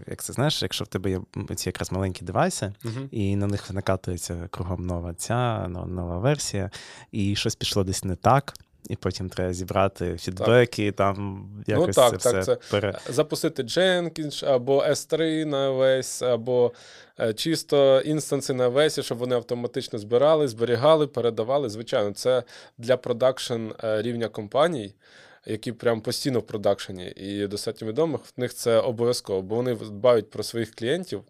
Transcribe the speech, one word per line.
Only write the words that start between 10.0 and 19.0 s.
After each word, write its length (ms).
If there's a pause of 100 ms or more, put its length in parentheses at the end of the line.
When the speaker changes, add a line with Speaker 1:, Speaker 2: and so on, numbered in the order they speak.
Speaker 2:
Так. 100
Speaker 1:
фідбеки, 720
там 540 (100)
Speaker 2:
Ну 100
Speaker 1:
якось 300
Speaker 2:
так, 240
Speaker 1:
це 120
Speaker 2:
так, 100
Speaker 1:
все 140
Speaker 2:
це 140
Speaker 1:
пере- 280 (100)
Speaker 2:
запустити 540
Jenkins 840
або 380
S 260
три 340
на 260
весь, 520
або, 500 (480)
е, 140
чисто 640
інстанси 540
на 140
весь, 320